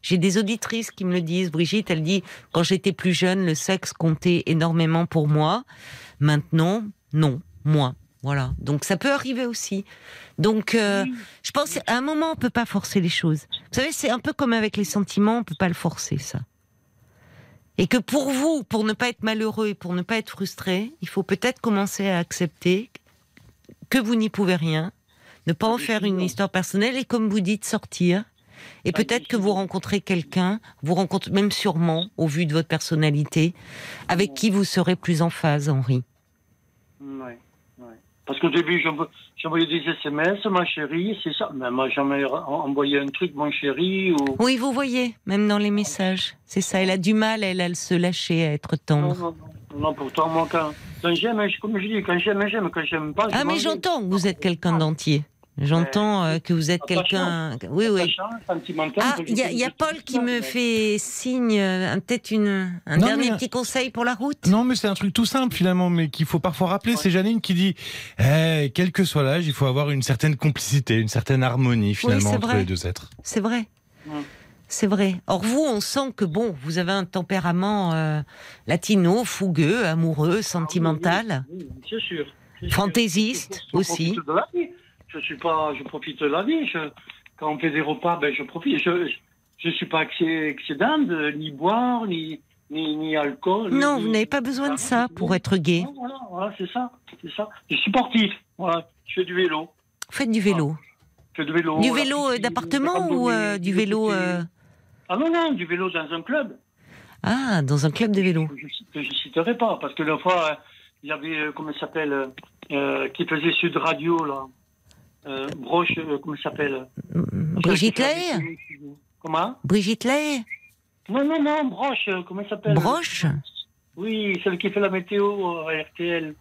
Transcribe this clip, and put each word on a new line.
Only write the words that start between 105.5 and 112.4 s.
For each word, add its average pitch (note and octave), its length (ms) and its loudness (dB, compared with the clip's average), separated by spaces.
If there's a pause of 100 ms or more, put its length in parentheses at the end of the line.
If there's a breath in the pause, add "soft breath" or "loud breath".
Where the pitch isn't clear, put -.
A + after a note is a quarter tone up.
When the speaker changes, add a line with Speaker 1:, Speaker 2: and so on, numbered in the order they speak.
Speaker 2:
du F3 140 -2
vélo F3+ 220 -2
dans D#3+ 240 -4
un E3 100 -6
club. C4 360 -4 (640 loud breath)
Speaker 1:
Ah, A3 400 0
dans C#3+ 240 2
un D3+ 40 4
club G#3+ 220 0
de G3 80 4
vélo. D#3+ 280 2
Speaker 2:
Que C#3+ 100 -10
je, - 340 -12
que D3 100 -6
je C3+ 80 -6 (120)
citerai E3+ 340 0
pas, A3 240 0
parce C#3 140 -8
que D#3+ 80 -6
la D3+ 160 0
fois, F3 320 2
euh, D3 40 -4 (480 loud breath)
il C#3+ 60 -14
y D#3 40 -6
avait, D#3 260 -6
euh, D3+ 160 -4
comment D3+ 160 -8
il - 80 -8
s'appelle, D3+ 340 -4
euh, C3+ 140 -2 (460)